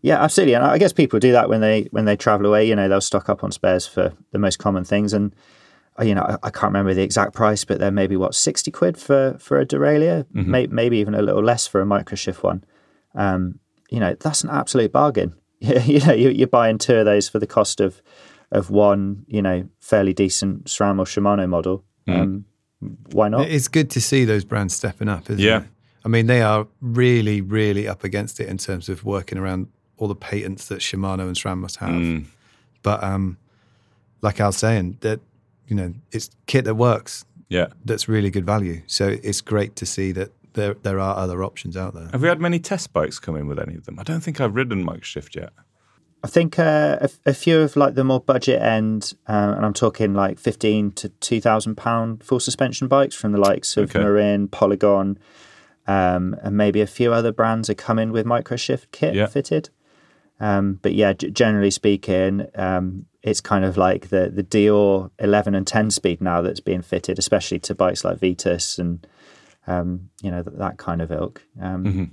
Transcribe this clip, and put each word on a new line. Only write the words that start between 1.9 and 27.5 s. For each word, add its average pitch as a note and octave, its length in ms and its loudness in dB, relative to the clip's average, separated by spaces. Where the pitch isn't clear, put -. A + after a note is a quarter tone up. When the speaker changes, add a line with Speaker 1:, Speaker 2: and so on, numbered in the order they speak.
Speaker 1:
when G#2+ 140 0
they G#2 120 4
travel G2+ 300 2
away, G#2+ 220 6
you A2 80 2
know, G2 120 2
they'll G2 120 4
stock - 300 -2
up G2+ 120 -2
on G2 100 -6
spares F#2 340 0
for F2+ 260 -2
the G2 60 -4
most G2 200 0
common F#2+ 260 -2
things. G#2 300 0
And, G2+ 200 0
uh, A#2+ 60 0
you G#2+ 100 4
know, F#2+ 80 2
I, G#2 200 -2
I G#2 80 -6
can't G2+ 220 -2
remember G2 200 0
the F#2+ 100 2
exact G2 300 0
price, G#2+ 320 0
but F#2+ 140 -2
they're G2+ 120 0
maybe, G2 240 0
what, F#2 200 0
sixty - 360 -2
quid F3 280 0
for, C3+ 420 2
for C#3+ 180 0
a C3+ 60 2
derailleur, D3+ 600 2
Speaker 2:
Mm-hmm. - 260 -4
Speaker 1:
may-, B2+ 160 2
maybe A#2 320 2
even G#2 160 0
a G#2 80 2
little G2+ 200 2
less A#2 240 2
for G2 140 0
a G2 60 0
Microshift G2 560 -4
one. F2+ 220 -2
Um, F#2+ 460 -2
you A#2 100 -4
know, G2 220 0
that's - 240 -2
an - 60 -8
absolute C3+ 420 0
bargain. A2+ 460 0
<laughs> - 60 -20
You B2+ 400 4
know, D3 120 6
you, A#2+ 160 6
you're B2+ 200 4
buying A2+ 280 4
two A#2+ 200 2
of G#2+ 100 4
those G#2 240 4
for A2 80 -2
the G#2 80 -2
cost - 340 0
of, F#2+ 220 0
of F#2+ 160 0
one, G2+ 580 2
you G#2+ 140 -2
know, F#2 260 -2
fairly G2 320 2
decent F#2+ 540 0
sram G2+ 320 0
or F#2 80 0
Shimano G2+ 420 2
model. F#2 340 -2
Speaker 2:
Mm. F2+ 140 2
Speaker 1:
Um, G2 240 -2
why G#2+ 180 2
not? C#3 180 2
Speaker 3:
It's D3 200 0
good D#3 240 2
to A#2+ 100 0
see C3 240 2
those G#2+ 180 0
brands G2+ 300 -2
stepping G#2 340 -6
up, F#2+ 220 -6
isn't G#2 80 -2
Speaker 2:
Yeah. G#2+ 220 4
Speaker 3:
it? G#2 40 -16
I A2+ 40 -4
mean, A2+ 180 4
they B2 160 4
are G#2+ 240 2
really, A#2 580 2
really G#2 480 0